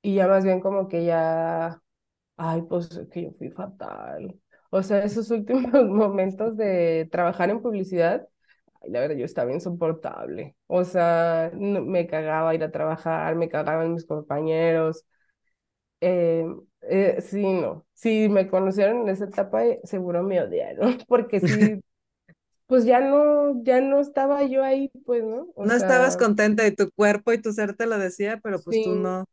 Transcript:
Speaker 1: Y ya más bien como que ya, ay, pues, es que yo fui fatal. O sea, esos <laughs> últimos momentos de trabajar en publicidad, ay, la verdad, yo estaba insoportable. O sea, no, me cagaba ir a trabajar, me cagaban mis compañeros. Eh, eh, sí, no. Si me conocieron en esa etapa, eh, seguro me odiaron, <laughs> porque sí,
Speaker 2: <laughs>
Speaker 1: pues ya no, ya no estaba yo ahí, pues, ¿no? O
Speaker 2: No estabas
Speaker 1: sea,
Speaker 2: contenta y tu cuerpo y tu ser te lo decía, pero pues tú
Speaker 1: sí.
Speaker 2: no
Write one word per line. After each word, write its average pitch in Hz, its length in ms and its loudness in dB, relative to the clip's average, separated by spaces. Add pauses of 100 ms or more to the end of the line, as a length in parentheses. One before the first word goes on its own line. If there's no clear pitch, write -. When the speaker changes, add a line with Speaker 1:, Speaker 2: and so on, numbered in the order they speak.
Speaker 1:
Y 196 140 0
ya 190 120 4
más 190 160 4
bien 185 160 2
como 190 300 -2
que 170 160 -2
ya, 165 760 -2 (560)
ay, 165 260 -4
pues, 170 280 -6
es 170 180 -14
que 175 160 -10
yo 160 80 -14
fui - 180 -14
fatal. 185 880 -14 (320)
O 190 120 0
sea, 202 220 0
esos 208 260 -4
<laughs> - 0 -
últimos 233 420 0 (140)
momentos 202 720 0
de 170 540 0
trabajar 175 400 0
en 220 100 -2
publicidad, 190 640 0 (540)
ay, 78 100 -14
la 117 100 -2
verdad, 151 160 -2
yo 120 80 -4
estaba 123 280 -4
insoportable. 160 1040 -6 (120)
O 180 180 0
sea, 170 720 2
no, 202 280 -2
me 175 240 -2
cagaba 160 480 0
ir 156 80 -4
a 156 80 -6
trabajar, 160 640 -4
me 165 140 -2
cagaban 160 440 -2
mis 165 120 -8
compañeros. 160 1000 -2 (960)
Eh, 170 440 2 (380)
eh, 190 380 2
sí, 202 220 -4 (100)
no. 160 400 -4
Si 220 360 2
me 190 200 2
conocieron 190 540 2
en 208 60 0
esa 190 160 -4
etapa, 202 400 -2
eh, 233 200 2
seguro 180 380 -4
me 185 180 0
odiaron, 113 560 -2
<laughs> - 100 -18
porque 233 340 0
sí, 208 400 2
Speaker 2:
<laughs> - 120 -20 (760)
Speaker 1:
pues 254 180 4
ya 247 160 6
no, 285 600 2
ya 254 180 4
no 277 200 2
estaba 285 440 0
yo 269 180 0
ahí, 269 260 0 (160)
pues, 240 180 -2
¿no? 233 320 -8
O 208 140 -2
Speaker 2:
No 233 60 4
estabas 262 420 4
Speaker 1:
sea, - 0 -
Speaker 2:
contenta 214 500 2
y 202 80 2
tu 196 160 0
cuerpo 208 420 2
y 233 80 -2
tu 220 120 -6
ser 208 220 -4
te 226 100 -4
lo 226 120 -2
decía, 202 460 -4
pero 202 180 -6
pues 220 200 -2
tú - 140 0
Speaker 1:
sí. - 0 -
Speaker 2:
no 185 380 -4